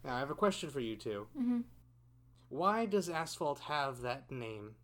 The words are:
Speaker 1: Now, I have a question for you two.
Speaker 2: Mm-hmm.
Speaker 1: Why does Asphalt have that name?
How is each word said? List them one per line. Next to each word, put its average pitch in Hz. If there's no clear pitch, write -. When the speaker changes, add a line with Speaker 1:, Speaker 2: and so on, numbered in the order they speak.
Speaker 1:
Now, 127
I -
have 139
a 151
question 190
for 139
you 110
two. 107
Speaker 2:
Mm-hmm. 240
Speaker 1:
Why 202
does 190
Asphalt 160
have 139
that 127
name? 110